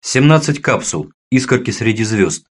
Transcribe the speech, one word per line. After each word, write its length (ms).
Семнадцать 560
капсул, 520
искорки 400
среди 320
звезд. 500